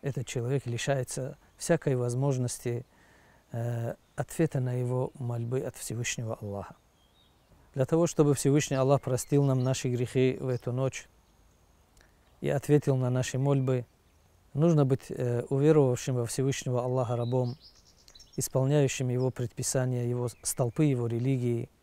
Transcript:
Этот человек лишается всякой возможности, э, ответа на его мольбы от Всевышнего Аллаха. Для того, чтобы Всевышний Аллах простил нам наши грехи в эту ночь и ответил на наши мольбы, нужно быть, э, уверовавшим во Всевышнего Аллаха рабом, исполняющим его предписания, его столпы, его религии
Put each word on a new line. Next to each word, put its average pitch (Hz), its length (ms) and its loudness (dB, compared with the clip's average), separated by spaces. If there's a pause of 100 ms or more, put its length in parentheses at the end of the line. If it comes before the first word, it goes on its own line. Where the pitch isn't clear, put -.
Этот 135 240 -6
человек 127 400 -4
лишается 127 720 -4 (180)
всякой 151 400 0
возможности, 123 880 -2 (680)
э, 117 420 -4 (220)
ответа 139 440 -2
на 127 140 -2
его 123 400 -2
мольбы 120 480 -4
от 127 140 -8
Всевышнего 117 640 -6
Аллаха. 101 340 -10 (960)
Для 131 140 0
того, 165 200 2
чтобы 147 280 4
Всевышний 139 420 2
Аллах 135 240 4
простил 139 440 0
нам 131 200 2
наши 131 240 0
грехи 123 500 0
в 131 100 -6
эту 123 240 -4
ночь 131 360 -4 (1300)
и 143 80 -2
ответил 143 460 2
на 127 120 0
наши 127 300 -2
мольбы, 131 480 0 (640)
нужно 151 320 4
быть, 131 240 0
э, 120 400 -2
уверовавшим 139 680 4
во 120 100 -2
Всевышнего 127 580 -2
Аллаха 127 320 0
рабом, 120 400 -2 (800)
исполняющим 135 720 2
его 127 220 0
предписания, 127 760 -4
его 123 220 -2 (140)
столпы, 127 420 0
его 123 220 2
религии 120 640 0 (120)